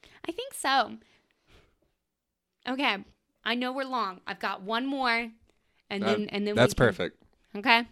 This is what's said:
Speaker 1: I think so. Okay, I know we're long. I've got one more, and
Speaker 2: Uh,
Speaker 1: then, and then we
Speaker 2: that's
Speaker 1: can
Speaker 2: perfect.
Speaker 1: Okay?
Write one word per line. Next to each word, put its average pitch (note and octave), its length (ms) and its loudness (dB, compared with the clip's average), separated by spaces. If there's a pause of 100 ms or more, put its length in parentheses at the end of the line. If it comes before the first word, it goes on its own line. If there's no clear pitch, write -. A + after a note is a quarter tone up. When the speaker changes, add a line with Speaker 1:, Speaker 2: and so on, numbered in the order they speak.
(280)
Speaker 1:
I E4+ 40 -4
think B4+ 220 -10
so. C4 380 0 (1800)
Okay, B3+ 300 0 (460)
I A3 100 0
know B3+ 180 -2
we're C4+ 120 -4
long. G#3+ 440 -4
I've G3 100 -6
got G3 240 -6
one A3+ 240 -2
more, A#3+ 440 0 (600)
and G3+ 140 -2
Speaker 2:
Uh, - 20 2
Speaker 1:
then, G#3+ 220 2
and G3+ 180 -2
then G#3 80 0
we - 60 -2
Speaker 2:
that's - 140 6
Speaker 1:
can C3 120 4
Speaker 2:
perfect. F#2 360 -2 (340)
Speaker 1:
Okay? A#3 360 4